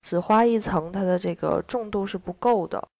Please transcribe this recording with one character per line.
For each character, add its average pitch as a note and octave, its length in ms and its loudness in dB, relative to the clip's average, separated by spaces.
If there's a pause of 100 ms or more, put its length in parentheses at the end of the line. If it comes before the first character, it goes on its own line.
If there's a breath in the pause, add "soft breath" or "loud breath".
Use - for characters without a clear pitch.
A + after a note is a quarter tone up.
只 F3 180 -2
画 A3 240 4
一 A#3 160 4
层， F3 320 -4
它 G3 100 -2
的 F3+ 160 2
这 F3+ 160 -4
个 - 320 -2
重 A3+ 240 -6
度 G3+ 160 -2
是 G3 120 -6
不 F#3 160 -10
够 A3+ 320 2
的。 - 200 -8 (140)